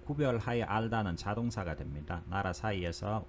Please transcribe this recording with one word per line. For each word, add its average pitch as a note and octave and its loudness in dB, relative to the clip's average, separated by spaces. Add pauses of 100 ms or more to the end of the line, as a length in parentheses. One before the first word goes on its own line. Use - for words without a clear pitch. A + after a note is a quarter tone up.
구별하여 A#2+ 2
알다는 A2 2
자동사가 G#2 0
됩니다. D2+ -4
나라 F#2+ 2
사이에서 F#2+ 0